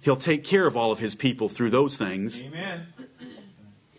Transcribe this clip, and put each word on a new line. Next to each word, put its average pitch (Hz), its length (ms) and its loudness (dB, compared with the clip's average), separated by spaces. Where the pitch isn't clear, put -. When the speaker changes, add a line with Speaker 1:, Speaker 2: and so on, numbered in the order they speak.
Speaker 1:
he'll 143 120 4
take 147 300 0
care 190 240 4
of - 80 0
all 113 160 2
of 107 80 -4
his 104 160 -4
people 110 320 0
through 117 220 0
those 135 260 4
things. 98 440 -4
Speaker 2:
Amen. 165 460 -10